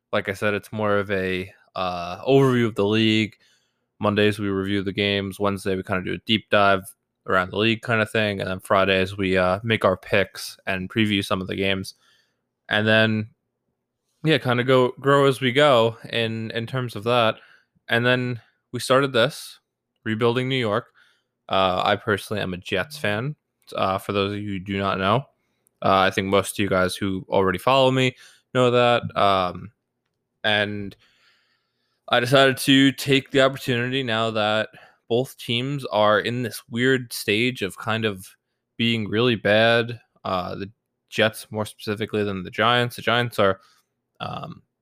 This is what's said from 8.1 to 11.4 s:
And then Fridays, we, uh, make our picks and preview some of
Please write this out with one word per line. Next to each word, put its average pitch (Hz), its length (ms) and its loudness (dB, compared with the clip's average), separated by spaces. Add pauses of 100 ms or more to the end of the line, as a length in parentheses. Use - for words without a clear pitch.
And 98 80 -6
then 92 100 -8
Fridays, 95 560 2
we, 92 220 0
uh, 92 260 2
make 113 220 0
our 95 100 4
picks - 600 -4 (100)
and 92 220 -4
preview 104 340 0
some 98 160 -2
of 92 80 -8